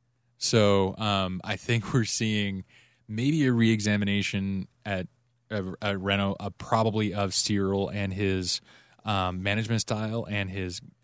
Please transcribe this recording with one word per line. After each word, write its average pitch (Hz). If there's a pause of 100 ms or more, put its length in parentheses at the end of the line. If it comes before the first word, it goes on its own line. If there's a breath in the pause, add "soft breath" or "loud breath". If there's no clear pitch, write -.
(380)
So, 101
um, 95
I -
think 117
<laughs> -
we're 123
seeing 104 (440 soft breath)
maybe 135
a 127
reexamination 101 (180)
at, 92 (440)
at, 104 (160)
at 101
Renault, 98
uh, 101
probably 110
of 101
Cyril 98
and 98
his, 95 (440 soft breath)
um, 92
management 107
style 110
and 101
his, 92 (240)